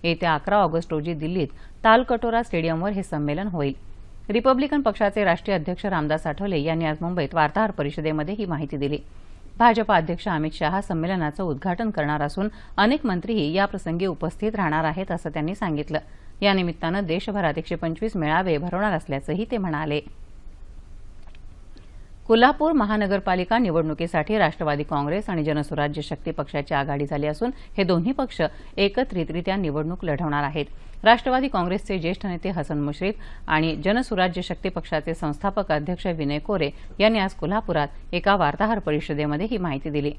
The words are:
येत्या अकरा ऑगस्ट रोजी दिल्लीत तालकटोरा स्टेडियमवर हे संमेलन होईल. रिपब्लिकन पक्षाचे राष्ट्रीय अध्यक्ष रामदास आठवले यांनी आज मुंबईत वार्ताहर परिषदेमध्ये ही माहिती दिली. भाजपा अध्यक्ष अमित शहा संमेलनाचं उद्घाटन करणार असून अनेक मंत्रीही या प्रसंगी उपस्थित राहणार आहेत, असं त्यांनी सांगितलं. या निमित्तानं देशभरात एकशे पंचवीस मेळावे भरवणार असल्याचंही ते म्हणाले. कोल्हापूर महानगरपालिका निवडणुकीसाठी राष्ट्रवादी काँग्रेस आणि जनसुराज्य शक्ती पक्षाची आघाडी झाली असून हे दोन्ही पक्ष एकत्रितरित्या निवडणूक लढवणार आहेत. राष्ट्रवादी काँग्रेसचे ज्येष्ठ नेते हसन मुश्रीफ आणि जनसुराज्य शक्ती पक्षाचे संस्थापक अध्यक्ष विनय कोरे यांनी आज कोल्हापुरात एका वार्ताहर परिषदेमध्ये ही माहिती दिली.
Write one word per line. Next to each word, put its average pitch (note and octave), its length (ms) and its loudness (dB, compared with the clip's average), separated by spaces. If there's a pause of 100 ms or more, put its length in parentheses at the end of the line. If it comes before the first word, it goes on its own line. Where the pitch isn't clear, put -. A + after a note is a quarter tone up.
येत्या E3+ 320 2
अकरा F#3 220 2
ऑगस्ट E3 360 2
रोजी D#3 220 -2
दिल्लीत D#3 340 0 (360)
तालकटोरा A#3 580 6
स्टेडियमवर E3 480 0
हे G3 120 -2
संमेलन D3+ 440 -2
होईल. D3+ 280 0 (540)
रिपब्लिकन C4+ 520 4
पक्षाचे G#3 440 2
राष्ट्रीय F#3 320 2
अध्यक्ष F3+ 300 -2
रामदास D#3 400 0
आठवले F3+ 320 0
यांनी D#3+ 260 2
आज D#3 160 0
मुंबईत E3+ 340 -2
वार्ताहर E3 360 4
परिषदेमध्ये D#3 640 -2
ही G#3+ 100 -4
माहिती D#3 320 -4
दिली. C#3+ 220 -2 (600)
भाजपा A3 380 6
अध्यक्ष E3+ 320 0
अमित D#3 240 0
शहा E3+ 280 0
संमेलनाचं E3+ 640 -2
उद्घाटन F3+ 460 -2
करणार D3+ 320 0
असून F#3+ 260 -2 (280)
अनेक A#3+ 300 4
मंत्रीही F#3 460 0
या G3 140 4
प्रसंगी F#3 400 -4
उपस्थित F3+ 480 -2
राहणार E3 300 2
आहेत, E3 280 -2
असं E3 180 -4
त्यांनी D#3 240 -2
सांगितलं. D3+ 440 -2 (440)
या G3 100 6
निमित्तानं F3 520 0
देशभरात E3+ 540 0
एकशे D#3+ 160 -4
पंचवीस E3 420 -4
मेळावे E3 420 2
भरवणार F3+ 340 0
असल्याचंही D#3 580 -2
ते B3+ 60 -2
म्हणाले. D#3 440 -2 (2250)
कोल्हापूर C#4+ 460 6
महानगरपालिका G3+ 840 2
निवडणुकीसाठी E3 800 2
राष्ट्रवादी D3+ 440 2
काँग्रेस D3+ 480 -2
आणि E3 140 0
जनसुराज्य D3 580 0
शक्ती - 280 -6
पक्षाची D3 440 -4
आघाडी C#3+ 320 0
झाली D3 200 -2
असून D3+ 240 0 (260)
हे G3 80 4
दोन्ही F3 280 4
पक्ष C4 300 -2 (340)
एकत्रितरित्या F#3 800 0
निवडणूक D#3+ 480 -2
लढवणार D3 400 0
आहेत. C#3+ 200 -2 (400)
राष्ट्रवादी B3+ 440 6
काँग्रेसचे F#3 500 -2
ज्येष्ठ E3+ 280 -2
नेते F3+ 240 -4
हसन D#3+ 280 -2
मुश्रीफ D3 360 -2 (320)
आणि D#3 380 2
जनसुराज्य F#3 580 2
शक्ती F3+ 260 -4
पक्षाचे D#3+ 460 -2
संस्थापक E3+ 580 -2
अध्यक्ष D3+ 340 -2
विनय D3+ 320 0
कोरे D#3 320 0 (280)
यांनी A3 200 6
आज F#3+ 160 0
कोल्हापुरात D#3+ 540 0 (240)
एका G3 240 4
वार्ताहर F#3+ 420 2
परिषदेमध्ये D3+ 720 0
ही A#3 80 0
माहिती D#3+ 320 -2
दिली. D3 280 0